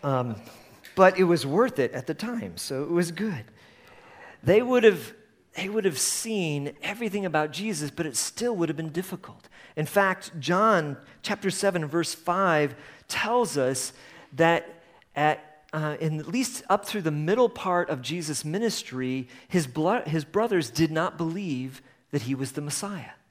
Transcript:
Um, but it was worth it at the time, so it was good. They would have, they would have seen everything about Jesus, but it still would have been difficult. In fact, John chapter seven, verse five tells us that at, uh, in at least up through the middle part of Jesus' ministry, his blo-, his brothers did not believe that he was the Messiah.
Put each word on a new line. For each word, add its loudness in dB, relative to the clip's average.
Um, 0
but 8
it 6
was 4
worth 2
it 0
at -8
the -2
time, -8
so -6
it -6
was 2
good. -6
They 6
would 4
have, 6
they -6
would -2
have 0
seen -2
everything -4
about 0
Jesus, -4
but -6
it -6
still -4
would 0
have -4
been -6
difficult. -10
In -2
fact, 0
John 2
chapter -4
seven, 0
verse -2
five 2
tells 0
us 0
that 2
at, 0
uh, -4
in -2
at -8
least -4
up 2
through -4
the 0
middle 2
part 0
of -4
Jesus' -6
ministry, -4
his 0
blo-, 0
his -2
brothers 0
did 2
not -2
believe -6
that -2
he -2
was -6
the -6
Messiah. -8